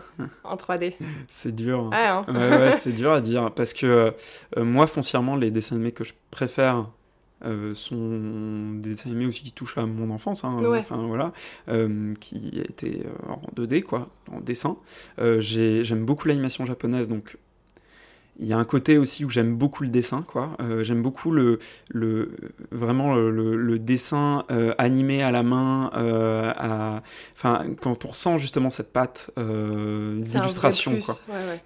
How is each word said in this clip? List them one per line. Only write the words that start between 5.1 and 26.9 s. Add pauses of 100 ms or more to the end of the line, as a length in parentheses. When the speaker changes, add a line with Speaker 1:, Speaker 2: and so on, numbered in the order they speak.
Speaker 1:
les
dessins
animés
que
je (180)
préfère, (560)
euh,
sont
des
dessins
animés
aussi
qui
touchent
à
mon
enfance,
hein.
Speaker 2:
Ouais.
Speaker 1:
Enfin, (120)
voilà. (360)
Euh,
qui
était,
euh,
en (140)
deux
D,
quoi, (240)
en
dessin. (420)
Euh,
j'ai,
j'aime
beaucoup
l'animation
japonaise,
donc (1040)
il
y
a
un
côté
aussi
où
j'aime
beaucoup
le
dessin,
quoi.
Euh,
j'aime
beaucoup
le, (300)
le, (380)
vraiment
le,
le,
le
dessin,
euh,
animé
à
la
main,
euh,
à, (320)